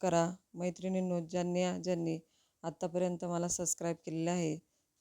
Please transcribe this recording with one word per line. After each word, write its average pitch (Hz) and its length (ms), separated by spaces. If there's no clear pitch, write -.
करा. 170 300
मैत्रिणींनो, 180 680
ज्यांनी, 180 600
ज्यांनी 165 360
आत्तापर्यंत 175 600
मला 175 240
सबस्क्राईब 170 480
केलेले 165 240
आहे, 165 280